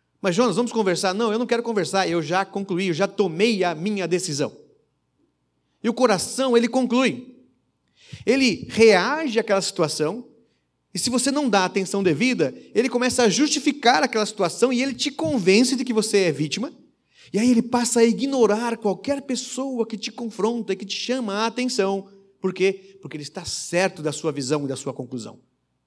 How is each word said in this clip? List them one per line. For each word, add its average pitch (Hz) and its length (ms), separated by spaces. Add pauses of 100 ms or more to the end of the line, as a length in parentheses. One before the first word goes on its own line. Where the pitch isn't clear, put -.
(200)
"Mas, 185 140
Jonas, 208 220
vamos 240 160
conversar?" 190 420
"Não, 220 180
eu 220 60
não 240 80
quero 233 160
conversar. 196 460
Eu 170 140
já 175 220
concluí, 190 440
eu 165 60
já 185 140
tomei 190 560
a 175 100
minha 185 320
decisão." 156 500 (1300)
E 214 60
o 233 60
coração, 240 640
ele 240 120
conclui. 247 680 (880)
Ele 254 460
reage 226 680
àquela 214 220
situação. 165 680 (680)
E 185 40
se 240 120
você 254 200
não 277 180
dá 196 160
atenção 190 380
devida, 170 520 (200)
ele 247 140
começa 247 360
a 220 40
justificar 269 760
aquela 240 220
situação 208 480
e 247 100
ele 269 120
te - 160
convence 254 680
de 254 80
que 254 80
você 214 260
é 180 140
vítima. 156 400 (600)
E 190 60
aí 240 120
ele 233 120
passa 240 380
a 226 40
ignorar 233 720
qualquer 240 440
pessoa 254 640
que 220 120
te - 120
confronta 220 640
e 185 40
que 196 100
te 190 100
chama 240 380
a 214 120
atenção. 214 640 (320)
Por 185 140
quê? 190 480
Porque 147 140
ele 147 60
está 165 220
certo 180 580
da 147 100
sua 151 200
visão 139 320
e 135 40
da 131 80
sua 127 180
conclusão. 113 460 (460)